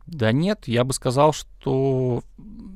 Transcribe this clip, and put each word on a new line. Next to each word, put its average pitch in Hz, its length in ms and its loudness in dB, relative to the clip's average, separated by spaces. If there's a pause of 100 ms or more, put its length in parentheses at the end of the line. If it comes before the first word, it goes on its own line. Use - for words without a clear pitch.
да 110 260 0
нет, 175 360 0
я 117 160 2
бы 131 100 -2
сказал, 143 400 2
что 131 920 -2 (520)